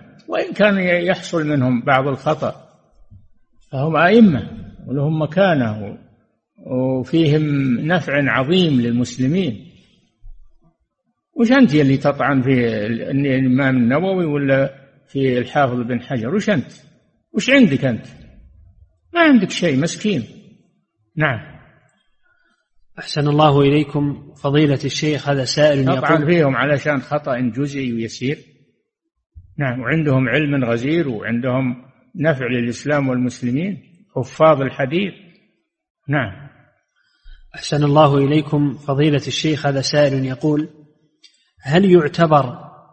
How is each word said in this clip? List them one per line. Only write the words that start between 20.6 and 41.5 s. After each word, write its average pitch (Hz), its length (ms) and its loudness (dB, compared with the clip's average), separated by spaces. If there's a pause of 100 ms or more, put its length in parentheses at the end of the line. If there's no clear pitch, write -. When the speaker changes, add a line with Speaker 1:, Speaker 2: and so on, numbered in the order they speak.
Speaker 1:
نعم. 143 380 -4 (1400)
Speaker 2:
أحسن 147 280 -4
الله 147 340 4
إليكم 143 720 0 (100)
فضيلة 143 420 2
الشيخ، 143 440 -4
هذا 135 160 -2
سائل 143 440 2
Speaker 1:
أطعن 151 240 0
Speaker 2:
يقول 151 140 0
Speaker 1:
فيهم 156 280 2
علشان 139 460 -2
خطأ 143 380 -4
جزئي 131 540 -6
ويسير. 117 440 -6 (1200)
نعم، 131 220 -4
وعندهم 131 500 0
علم 143 360 -2
غزير 135 440 -2
وعندهم 123 760 -4 (300)
نفع 143 300 -2
للإسلام 127 640 -2
والمسلمين، 127 680 -4 (380)
حفاظ 143 460 2
الحديث. 143 520 -4 (960)
نعم. 123 400 -4 (1080)
Speaker 2:
أحسن 147 280 -2
الله 143 340 6
إليكم 147 560 0
فضيلة 143 540 0
الشيخ، 147 380 -4
هذا 135 160 -2
سائل 135 440 0
يقول: 151 440 -2 (920)